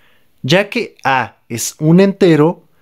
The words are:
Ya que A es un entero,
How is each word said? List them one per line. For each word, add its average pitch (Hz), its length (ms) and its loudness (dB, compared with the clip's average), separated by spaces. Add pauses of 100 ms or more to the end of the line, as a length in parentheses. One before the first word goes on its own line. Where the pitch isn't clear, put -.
(420)
Ya 185 260 0
que - 360 -8
A 127 340 -4 (100)
es - 300 -10
un 160 220 2
entero, 180 640 2 (180)